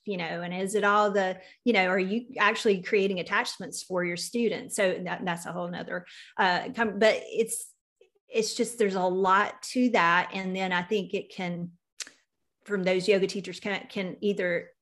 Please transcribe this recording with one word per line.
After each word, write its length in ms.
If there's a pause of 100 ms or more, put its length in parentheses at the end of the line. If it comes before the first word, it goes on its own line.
you 120
know, 260
and 100
is 220
it 80
all 260
the, 300 (260)
you 80
know, 140
are 100
you 280 (120)
actually 460
creating 360
attachments 640
for 240
your 120
students? 580
So 280
that, 220
that's 220
a 40
whole 160
nother, 380 (320)
uh, 380
com-, 240
but 260
it's, 480 (560)
it's 260
just, 220
there's 180
a 60
lot 600
to 300
that. 420
And 200
then 200
I 100
think 300
it 200
can, 380 (920)
from 180
those 240
yoga 200
teachers 320
can, 300
can 320
either 480 (120)